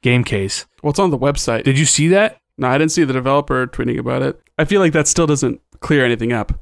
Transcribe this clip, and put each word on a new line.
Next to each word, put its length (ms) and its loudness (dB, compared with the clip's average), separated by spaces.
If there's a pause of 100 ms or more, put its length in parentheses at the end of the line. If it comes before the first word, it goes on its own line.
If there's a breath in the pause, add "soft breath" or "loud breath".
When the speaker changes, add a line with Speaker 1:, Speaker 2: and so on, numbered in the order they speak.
Speaker 1:
game 220 2
case. 420 -6 (160)
Speaker 2:
Well, 80 -2
it's 80 -2
on 120 2
the 80 -2
website. 460 -2
Speaker 1:
Did 140 2
you 80 2
see 220 2
that? 300 2 (200)
Speaker 2:
No, 100 -2
I 100 0
didn't 140 0
see 120 2
the 80 -2
developer 540 0
tweeting 320 -4
about 240 -4
it. 180 -6 (180)
I 80 2
feel 140 2
like 120 4
that 160 2
still 180 2
doesn't 340 0 (200)
clear 240 2
anything 280 0
up 300 -4